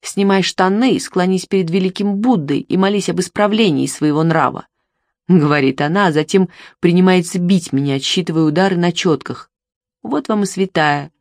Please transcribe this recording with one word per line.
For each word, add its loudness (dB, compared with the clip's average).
«Снимай 0
штаны, 0
склонись -2
перед 0
великим -2
Буддой 0
и -4
молись 0
об -4
исправлении 0
своего -2
нрава», — 0
говорит 2
она, 0
а 0
затем 0
принимается 2
бить 0
меня, -2
отсчитывая -2
удары 0
на 0
чётках. -4
«Вот -6
вам 0
и -4
святая -2